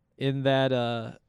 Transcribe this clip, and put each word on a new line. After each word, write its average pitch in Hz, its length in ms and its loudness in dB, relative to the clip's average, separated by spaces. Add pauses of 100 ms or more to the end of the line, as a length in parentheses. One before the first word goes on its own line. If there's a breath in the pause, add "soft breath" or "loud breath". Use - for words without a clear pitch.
(180)
in 135 260 -2
that, 135 300 2
uh, 117 380 -2 (180)